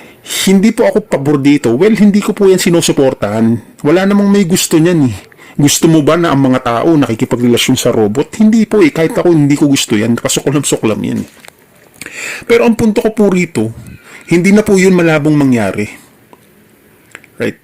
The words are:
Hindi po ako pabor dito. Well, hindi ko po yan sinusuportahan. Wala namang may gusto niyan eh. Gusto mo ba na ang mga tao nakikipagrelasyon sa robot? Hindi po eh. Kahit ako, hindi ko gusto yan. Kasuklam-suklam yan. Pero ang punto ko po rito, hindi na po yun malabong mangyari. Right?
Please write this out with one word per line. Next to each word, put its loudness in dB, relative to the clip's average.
Hindi 2
po -2
ako -2
pabor -2
dito. 2
Well, 2
hindi 4
ko -4
po 0
yan 2
sinusuportahan. -2
Wala 0
namang 0
may 2
gusto 0
niyan 2
eh. -10
Gusto 0
mo 2
ba 2
na 0
ang 0
mga 0
tao 0
nakikipagrelasyon 0
sa -2
robot? -2
Hindi 4
po -2
eh. 2
Kahit -2
ako, 2
hindi 2
ko 2
gusto 0
yan. -2
Kasuklam-suklam -4
yan. -6
Pero 2
ang 0
punto 0
ko 0
po 0
rito, -2
hindi 2
na 4
po 0
yun 4
malabong 2
mangyari. 0
Right? -6